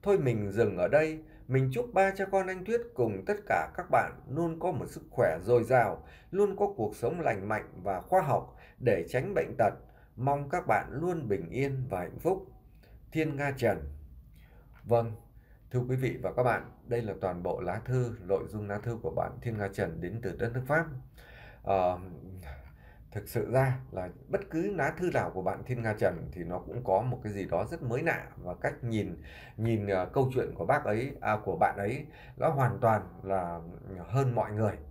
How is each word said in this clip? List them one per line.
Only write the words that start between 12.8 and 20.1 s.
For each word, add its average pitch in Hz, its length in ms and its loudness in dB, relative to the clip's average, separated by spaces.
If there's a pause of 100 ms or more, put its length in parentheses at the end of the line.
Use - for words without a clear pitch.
Thiên 151 240 0
Nga 143 200 0
Trần. 104 220 4 (1040)
Vâng, 117 280 4 (580)
thưa 127 180 2
quý 131 80 0
vị 131 260 0
và 92 100 -2
các 127 100 2
bạn, 113 280 2 (160)
đây 117 160 0
là 101 180 -4
toàn 87 220 -2
bộ 87 180 -2
lá 90 240 -2
thư, 123 360 0
nội 92 280 0
dung 104 200 -6
lá 101 100 -4
thư 117 240 -4
của - 80 -2
bạn - 300 -2
Thiên 110 180 -4
Nga 101 140 -2
Trần 85 280 -2
đến 90 220 -4